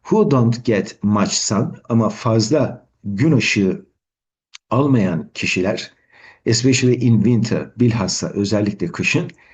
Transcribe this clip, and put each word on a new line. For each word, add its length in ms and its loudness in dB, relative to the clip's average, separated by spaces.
who 280 2
don't 340 2
get 380 -2
much 280 0
sun, 460 -4
ama 200 2
fazla 800 -2
gün 320 0
ışığı 500 0
almayan 640 0
kişiler, 580 -4
especially 480 2
in 220 2
winter, 540 0
bilhassa 480 0
özellikle 580 -2
kışın, 440 -2